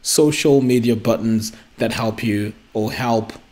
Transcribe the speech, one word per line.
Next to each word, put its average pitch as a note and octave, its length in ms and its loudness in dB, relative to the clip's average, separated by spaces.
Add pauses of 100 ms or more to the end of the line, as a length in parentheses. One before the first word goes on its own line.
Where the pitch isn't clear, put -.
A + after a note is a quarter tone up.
social D3 580 2
media B2 340 2
buttons A2 560 -2 (280)
that A2+ 120 -2
help A2 320 -4
you G#2 300 -2 (200)
or A2 200 -2
help A2+ 400 -2 (180)